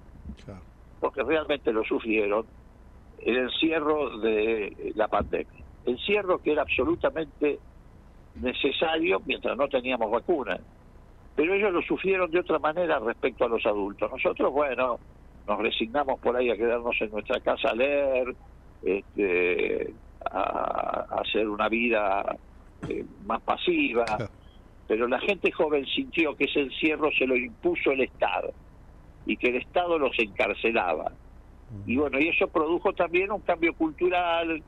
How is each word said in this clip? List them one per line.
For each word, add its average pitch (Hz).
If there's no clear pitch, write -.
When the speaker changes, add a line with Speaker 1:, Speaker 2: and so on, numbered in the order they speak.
Speaker 1:
Claro. 95
Speaker 2:
porque -
realmente 147
lo 110
sufrieron, 110
el 117
encierro 147
de 107
la 107
pandemia. -
Encierro 185
que -
era 147
absolutamente 147
necesario 160
mientras -
no 139
teníamos 123
vacuna. 117
Pero 165
ellos 202
lo 165
sufrieron 180
de 175
otra 160
manera 156
respecto 117
a 120
los 113
adultos. 104
Nosotros, 175
bueno, 127
nos 104
resignamos 117
por 123
ahí 123
a 101
quedarnos 120
en 110
nuestra 107
casa 123
a 110
leer, 135
este, 92
a, -
a 104
hacer 107
una 107
vida, 107
eh, -
más 110
pasiva. 127
Speaker 1:
Claro. 113
Speaker 2:
Pero 113
la 127
gente 202
joven 147
sintió 139
que 147
ese 147
encierro 147
se 131
lo 131
impuso 147
el 135
Estado 101
y 110
que 123
el 123
Estado 175
los 131
encarcelaba. 104
Y 123
bueno, 139
y 160
eso 175
produjo 175
también 180
un 190
cambio 170
cultural, 170